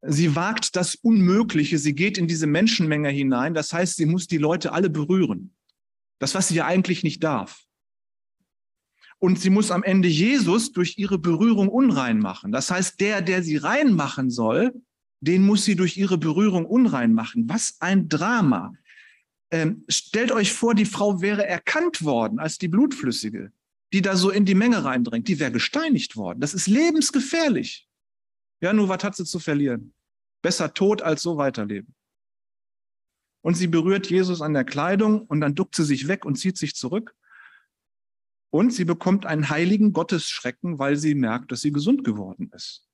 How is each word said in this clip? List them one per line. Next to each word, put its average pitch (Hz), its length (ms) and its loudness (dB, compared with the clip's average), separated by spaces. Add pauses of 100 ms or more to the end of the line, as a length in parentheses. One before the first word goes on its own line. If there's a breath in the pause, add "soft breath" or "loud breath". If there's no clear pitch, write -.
Sie 151 340 0
wagt 190 400 -4
das 214 200 -2
Unmögliche. 190 800 2
Sie 147 160 0
geht 190 240 -2
in 175 100 0
diese 160 200 -2
Menschenmenge 156 600 2
hinein. 139 440 0
Das 156 180 -4
heißt, 170 240 -2
sie 160 120 0
muss 175 200 0
die 165 120 -2
Leute 156 340 -2
alle 175 160 2
berühren. 151 680 -2 (640)
Das, 131 140 -4
was 190 140 -2
sie 165 80 0
ja 156 100 0
eigentlich 185 380 0
nicht - 200 -2
darf. 127 400 -4 (1600 soft breath)
Und 180 200 2
sie 190 120 2
muss 208 200 4
am 175 120 -2
Ende 185 260 4
Jesus 208 640 2
durch 175 240 -2
ihre 196 220 -2
Berührung 190 500 2
unrein 160 480 2
machen. 104 340 -4
Das 135 200 -2
heißt, 180 280 -4
der, 202 220 0
der 180 220 0
sie 156 120 -2
reinmachen 151 760 0
soll, 120 440 0 (500)
den 185 220 4
muss 208 180 4
sie 202 140 2
durch 180 180 0
ihre 185 220 0
Berührung 165 480 2
unrein 160 480 4
machen. 113 340 0
Was 180 320 -4
ein 175 300 2
Drama. 156 640 0 (800 soft breath)
Ähm, 165 360 -2
stellt - 460 -2
euch 208 180 0
vor, 233 240 0
die 208 100 4
Frau 202 360 -2
wäre 202 260 0
erkannt 311 560 -2
worden 117 360 0
als 156 180 -6
die 185 100 -6
Blutflüssige, 131 840 -2 (400)
die 196 80 2
da 190 160 0
so 185 120 2
in 202 140 2
die 190 120 2
Menge 214 280 2
reindrängt. 120 460 -2
Die 160 100 0
wäre 135 140 -2
gesteinigt 277 640 -2
worden. 98 240 -8
Das 147 120 -4
ist 185 140 -4
lebensgefährlich. 302 1200 0 (720)
Ja, 180 120 0
nur 208 160 2
was 185 160 -2
hat 196 100 -4
sie 185 80 -8
zu 170 160 -8
verlieren? 143 540 -2 (480)
Besser 165 320 -2
tot 202 280 2
als 156 200 -2
so 170 160 -4
weiterleben. 110 580 -4 (1500)
Und 170 100 0
sie 175 120 -2
berührt 175 420 0
Jesus 180 320 0
an 151 120 -2
der 131 120 0
Kleidung 202 600 0
und 151 120 0
dann 147 160 0
duckt 185 200 -4
sie 165 100 2
sich 139 240 -2
weg 190 160 -2
und 147 100 -2
zieht 185 220 -4
sich - 180 -6
zurück. 185 400 -8 (1300 soft breath)
Und 233 240 2
sie 190 100 -2
bekommt 180 420 0
einen 151 240 -2
heiligen 185 440 2
Gottesschrecken, 160 840 -4
weil 139 180 0
sie 147 180 0
merkt, 120 380 -2
dass 117 80 -10
sie 147 100 -2
gesund 190 320 0
geworden 95 500 -6
ist. - 400 -18